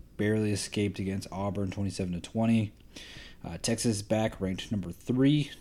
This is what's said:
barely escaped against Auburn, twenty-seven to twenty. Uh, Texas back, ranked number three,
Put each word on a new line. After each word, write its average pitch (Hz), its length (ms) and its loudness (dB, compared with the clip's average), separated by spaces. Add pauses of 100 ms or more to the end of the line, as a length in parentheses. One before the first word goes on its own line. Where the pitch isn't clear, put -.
(160)
barely 107 360 2
escaped 101 480 -2
against 95 320 -4
Auburn, 98 380 -2
twenty-seven 95 440 -2
to 87 60 -4
twenty. 113 520 2 (720)
Uh, 85 160 -8
Texas 113 420 0
back, 110 380 2
ranked 95 300 -2
number 90 220 -2
three, 139 580 4 (100)